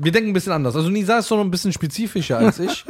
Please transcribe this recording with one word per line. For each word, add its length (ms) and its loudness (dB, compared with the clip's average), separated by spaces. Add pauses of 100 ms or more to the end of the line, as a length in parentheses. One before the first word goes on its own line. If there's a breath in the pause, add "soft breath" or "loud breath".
wir 100 0
denken 200 2
ein 20 0
bisschen 200 -2
anders. 220 0
Also 140 0
Nisa 300 2
ist 100 -2
so 100 2
ein 120 0
bisschen 220 -2
spezifischer 680 -4
als 200 4
ich. 320 -4